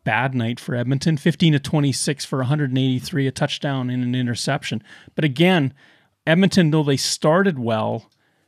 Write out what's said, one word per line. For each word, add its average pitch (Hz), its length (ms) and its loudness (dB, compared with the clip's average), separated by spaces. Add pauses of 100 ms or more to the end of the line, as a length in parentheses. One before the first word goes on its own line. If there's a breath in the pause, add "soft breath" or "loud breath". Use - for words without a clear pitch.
bad 123 300 0
night 120 260 -2
for - 140 -8
Edmonton, 135 440 0
fifteen 165 340 2
to 143 60 4
twenty-six 143 680 -2
for 139 160 -4
a 123 60 -2
hundred 147 240 0
and 131 80 0
eighty-three, 131 480 0
a 131 40 -2
touchdown 135 600 -4
and 123 120 -2
an 123 120 -2
interception. 123 680 -4 (320 loud breath)
But 156 100 0
again, 156 500 2 (520 soft breath)
Edmonton, 170 440 4
though 156 120 2
they 139 140 2
started 165 600 0
well, 113 520 -4 (380)